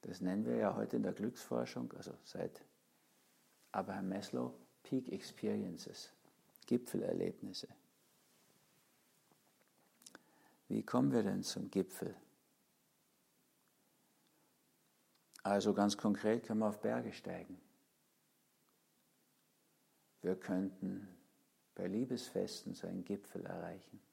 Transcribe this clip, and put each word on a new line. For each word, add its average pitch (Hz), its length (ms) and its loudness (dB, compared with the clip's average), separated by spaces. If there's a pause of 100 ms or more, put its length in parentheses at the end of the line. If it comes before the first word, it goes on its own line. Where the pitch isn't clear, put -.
Das 92 180 -8
nennen 95 260 2
wir 120 120 2
ja 107 180 4
heute 107 220 0
in 110 60 2
der - 100 0
Glücksforschung, 120 800 -4
also - 200 -10 (120)
seit - 360 -6 (1080)
Abraham 101 380 -2
Maslow, 123 440 -4 (300)
Peak 131 260 -2
Experiences, - 1000 -4 (560)
Gipfelerlebnisse. - 1000 0 (3000)
Wie 107 160 2
kommen 131 300 4
wir 117 100 6
denn 98 180 2
zum - 300 -4
Gipfel? - 420 0 (3250)
Also 101 320 6
ganz 104 240 6
konkret 107 460 4
können 110 160 0
wir 110 80 4
auf 104 140 0
Berge 113 320 0
steigen. 92 480 -10 (2500)
Wir 92 140 2
könnten 95 720 -2 (680)
bei 95 120 -2
Liebesfesten 104 880 -2
so 92 120 -8
einen 92 180 -4
Gipfel - 400 -6
erreichen. 90 560 -8 (120)